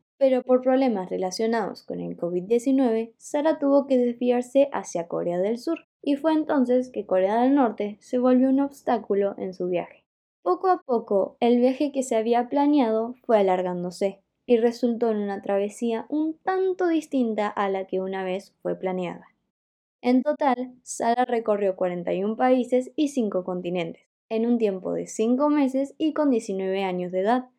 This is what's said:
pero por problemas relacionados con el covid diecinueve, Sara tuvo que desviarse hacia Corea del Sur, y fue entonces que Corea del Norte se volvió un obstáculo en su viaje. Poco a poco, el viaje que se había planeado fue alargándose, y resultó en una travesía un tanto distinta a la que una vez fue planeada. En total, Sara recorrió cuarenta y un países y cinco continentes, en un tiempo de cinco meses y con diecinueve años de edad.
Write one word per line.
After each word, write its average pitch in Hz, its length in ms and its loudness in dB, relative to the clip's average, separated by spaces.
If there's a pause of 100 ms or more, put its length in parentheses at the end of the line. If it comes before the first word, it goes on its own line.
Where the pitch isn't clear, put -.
(160)
pero 254 260 2
por 254 200 2
problemas 247 480 2
relacionados 190 720 -2
con 175 180 -10
el 175 160 -8
covid 180 280 -4
diecinueve, 233 720 0
Sara 302 400 -2
tuvo 277 280 2
que 262 120 2
desviarse 247 720 2
hacia 175 360 -6
Corea 170 300 -4
del 214 200 0
Sur, 330 300 -6 (160)
y 285 120 0
fue 311 160 0
entonces 254 580 2
que 208 160 -8
Corea 190 360 2
del 269 120 4
Norte 208 460 0
se - 180 -4
volvió 254 300 4
un 269 100 4
obstáculo 208 800 -2
en 190 160 -6
su 180 140 -4
viaje. 170 360 -6 (380)
Poco 359 260 0
a 359 160 0
poco, 220 540 -2
el 240 220 4
viaje 262 320 2
que 269 100 -2
se 240 140 -2
había 233 320 0
planeado 247 640 2 (100)
fue 220 140 4
alargándose, 185 800 0 (240)
y 247 120 4
resultó 240 560 0
en 214 60 -2
una 202 240 -6
travesía 208 680 -4
un 311 340 -2
tanto 370 460 0
distinta 247 580 0
a 202 220 -2
la 190 180 -4
que 190 140 -4
una 190 240 -6
vez 185 280 -6 (100)
fue 175 120 -4
planeada. 180 540 -6 (720)
En 247 240 2
total, 254 580 -2
Sara 233 420 0
recorrió 214 520 0
cuarenta 180 360 -4
y 185 120 -2
un 220 120 -2
países 254 600 2
y 294 120 0
cinco 202 360 -2
continentes, 175 580 -6 (260)
en 226 180 -2
un 240 120 2
tiempo 185 340 -2
de 175 140 -6
cinco 254 440 0
meses 277 480 0
y 302 160 -2
con 302 160 2
diecinueve 190 520 -2
años 180 300 -4
de 185 80 0
edad. 247 240 0 (140)